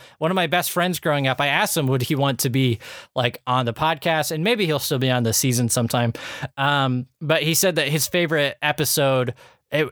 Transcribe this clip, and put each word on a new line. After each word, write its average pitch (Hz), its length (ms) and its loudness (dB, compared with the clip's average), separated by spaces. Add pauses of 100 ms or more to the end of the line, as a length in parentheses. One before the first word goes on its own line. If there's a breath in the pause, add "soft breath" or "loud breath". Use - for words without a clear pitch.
(180 loud breath)
one 160 140 0
of 185 40 0
my 175 120 0
best 170 240 0
friends 180 280 0
growing 143 280 0
up, 131 120 0
I 143 80 2
asked 170 300 0
him, 143 100 0
would 131 140 2
he 143 140 -2
want 135 240 0
to 135 100 0
be, 123 300 2 (360 loud breath)
like, 123 300 -2
on 127 200 0
the 117 80 -2
podcast? 160 580 0
And 156 120 -4
maybe 214 220 0
he'll 151 140 0
still - 180 -2
be 131 140 0
on 123 120 2
the 113 100 0
season 123 360 2
sometime. 120 440 0 (440 loud breath)
Um, 135 500 0 (140)
but 151 220 0
he 160 100 0
said 180 220 2
that 143 140 0
his 147 180 0
favorite 156 540 0
episode, 135 720 0 (360 loud breath)
it, 147 200 0